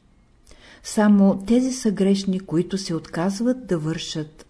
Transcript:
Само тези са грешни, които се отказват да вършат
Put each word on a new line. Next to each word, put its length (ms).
Само 640
тези 240
са 200
грешни, 480
които 380
се 180
отказват 720
да 100
вършат 720